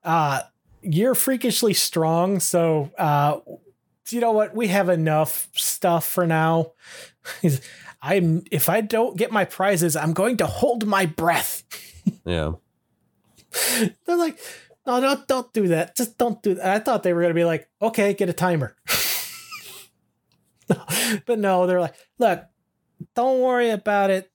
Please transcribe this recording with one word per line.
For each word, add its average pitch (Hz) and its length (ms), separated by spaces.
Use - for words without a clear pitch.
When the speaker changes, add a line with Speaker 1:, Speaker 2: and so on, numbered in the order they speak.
Speaker 1:
Uh, 151 380
"You're 202 320
freakishly 233 600
strong, 170 680
so, 160 580
uh, 147 400
you 240 100
know 233 120
what? 214 240
We 226 120
have 185 200
enough 156 680
stuff - 540
for 180 180
now." 160 460
He's, 143 200
"I'm, 170 480
if 170 180
I 202 140
don't 226 340
get 214 160
my 202 120
prizes, 175 520
I'm 156 160
going 208 260
to 165 80
hold 240 400
my 190 200
breath." 160 640
<laughs> - 40
Speaker 2:
Yeah. 80 260
Speaker 1:
They're 349 140
like, 330 200
"No, 247 140
don't, 269 260
don't 254 280
do 202 140
that. 156 280
Just 240 220
don't 240 240
do 196 140
that." 185 100
I 202 140
thought 214 220
they 180 120
were 170 80
gonna 170 120
be 170 100
like, 160 240
"Okay, 208 340
get 202 140
a 175 60
timer." 170 460
<laughs> - 60
But 233 120
no, 185 280
they're 180 140
like, 165 140
"Look, 214 260
don't 254 260
worry 247 300
about 202 400
it. 190 240